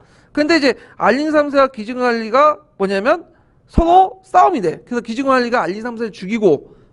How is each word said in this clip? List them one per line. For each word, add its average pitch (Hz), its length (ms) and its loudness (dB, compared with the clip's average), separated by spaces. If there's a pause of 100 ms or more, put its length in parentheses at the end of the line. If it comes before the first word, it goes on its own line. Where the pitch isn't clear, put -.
(320)
근데 302 260 0
이제 269 160 2 (240)
알린 254 340 0
삼 294 180 0
세와 269 180 2
기지국 247 360 -8
알리가 240 540 0 (200)
뭐냐면 196 480 -2 (420)
서로 359 560 2
싸움이 359 380 2
돼. 156 240 -4
그래서 240 160 -6
기지국 262 300 -4
알리가 240 300 0
알린 185 200 -6
삼 233 160 -10
세를 220 140 -8
죽이고, 185 640 -2 (180)